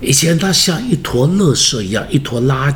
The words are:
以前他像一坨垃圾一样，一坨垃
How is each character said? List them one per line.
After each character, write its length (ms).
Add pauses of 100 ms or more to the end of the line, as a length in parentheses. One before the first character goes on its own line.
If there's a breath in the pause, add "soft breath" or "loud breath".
以 120
前 260
他 140
像 340
一 100
坨 320
垃 260
圾 260
一 100
样， 200
一 80
坨 240
垃 340